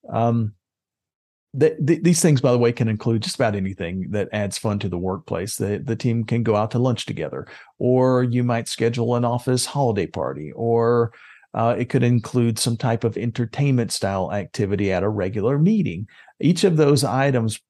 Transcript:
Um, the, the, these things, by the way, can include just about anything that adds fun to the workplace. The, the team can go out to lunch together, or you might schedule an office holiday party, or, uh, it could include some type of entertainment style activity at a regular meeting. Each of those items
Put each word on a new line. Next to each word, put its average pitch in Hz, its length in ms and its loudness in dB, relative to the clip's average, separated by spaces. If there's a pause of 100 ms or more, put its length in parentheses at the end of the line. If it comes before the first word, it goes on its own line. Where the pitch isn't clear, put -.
(120)
Um, 113 420 0 (1000)
the, 139 260 2
the, 156 200 2
these 170 220 2
things, 147 200 4
by 123 120 4
the 123 40 4
way, 120 140 4
can 117 160 0
include 110 340 0
just - 140 -8
about 110 200 0
anything 95 560 -4
that 101 220 -2
adds 101 240 -4
fun 104 220 -2
to 107 100 -4
the 90 80 -4
workplace. 92 600 -6
The, 101 260 -4
the 113 120 -4
team 117 280 -2
can 117 180 -2
go 110 140 2
out 107 160 0
to 120 80 -2
lunch 123 260 0
together, 73 420 -8 (300)
or 127 460 4
you 123 200 2
might 117 240 -2
schedule 120 480 0
an 120 100 0
office 123 400 0
holiday 110 420 0
party, 71 480 -6
or, 117 580 2 (400)
uh, 113 240 2
it 123 80 -2
could - 180 0
include 120 560 2
some 120 160 0
type 117 280 -2
of 110 140 0
entertainment 120 760 0
style 95 420 -2
activity 98 580 -2
at 90 120 0
a 104 60 0
regular 107 500 -2
meeting. 151 480 0 (320)
Each 170 240 2
of 175 140 4
those 147 260 4
items 123 680 0